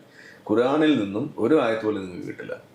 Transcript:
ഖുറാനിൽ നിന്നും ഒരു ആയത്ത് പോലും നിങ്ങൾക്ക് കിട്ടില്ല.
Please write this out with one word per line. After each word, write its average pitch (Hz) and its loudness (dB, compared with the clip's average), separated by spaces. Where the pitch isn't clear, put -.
ഖുറാനിൽ 139 4
നിന്നും 104 -4
ഒരു 139 4
ആയത്ത് 110 -2
പോലും 98 -2
നിങ്ങൾക്ക് 90 -12
കിട്ടില്ല. - -12